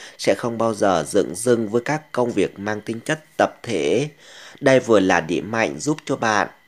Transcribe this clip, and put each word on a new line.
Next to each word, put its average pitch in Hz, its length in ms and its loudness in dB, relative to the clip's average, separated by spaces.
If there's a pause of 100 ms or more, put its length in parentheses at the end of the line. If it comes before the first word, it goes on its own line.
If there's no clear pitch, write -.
(180)
sẽ 190 180 2
không 117 220 -6
bao 113 160 0
giờ 95 340 2
dửng 85 280 0
dưng 117 340 0
với 120 120 0
các 151 300 -6
công 120 200 0
việc 95 280 -2
mang 104 220 -6
tính 113 180 -8
chất 151 200 -6 (180)
tập - 260 0
thể. 104 460 0 (500)
Đây 131 200 4
vừa 110 200 4
là 92 220 4
điểm 80 300 -4
mạnh 95 280 -2
giúp 151 260 -4
cho 135 100 -4
bạn 110 320 0 (200)